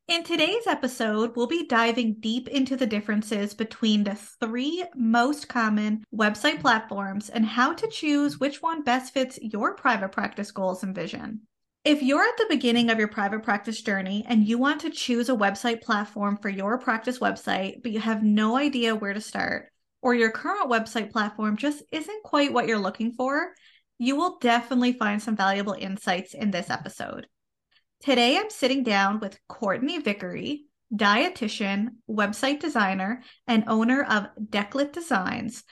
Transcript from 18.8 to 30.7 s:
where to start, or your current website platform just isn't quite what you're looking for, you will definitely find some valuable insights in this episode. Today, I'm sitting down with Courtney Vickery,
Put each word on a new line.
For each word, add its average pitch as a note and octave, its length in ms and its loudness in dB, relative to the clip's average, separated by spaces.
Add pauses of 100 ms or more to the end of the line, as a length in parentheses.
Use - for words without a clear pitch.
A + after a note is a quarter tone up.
where G3+ 180 -4
to G#3+ 60 -6
start, - 480 -4 (320)
or A#3+ 160 4
your A3+ 160 4
current F4 360 -2
website A3 440 -2
platform G#3+ 440 -2
just D4 360 -2
isn't G4+ 320 -8
quite C#4+ 280 2
what A#3+ 140 2
you're A3+ 100 2
looking G#3 360 -2
for, C#4+ 420 -2 (440)
you C4 180 2
will F4 240 0
definitely B3 540 2
find G#3 280 -2
some A3 140 -2
valuable G3 420 0
insights F#3+ 560 -4
in G#3+ 160 -2
this F#3+ 200 -4
episode. - 580 -8 (720)
Today, B3 360 4
I'm G#4+ 140 -2
sitting C4+ 320 0
down G3+ 380 2
with G3 260 -8
Courtney B3 540 -2
Vickery, G#3 640 -4 (280)